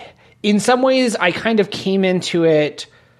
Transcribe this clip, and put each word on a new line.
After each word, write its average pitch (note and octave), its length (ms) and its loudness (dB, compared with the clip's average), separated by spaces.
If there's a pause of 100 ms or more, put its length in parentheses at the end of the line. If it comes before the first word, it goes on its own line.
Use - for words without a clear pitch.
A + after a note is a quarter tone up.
(420)
in G#3 160 2
some B3 220 2
ways, C4 360 2
I F3+ 160 0
kind A3 280 -2
of F#3+ 100 0
came F#3+ 320 -2
into F3+ 420 0
it D3+ 420 0 (340)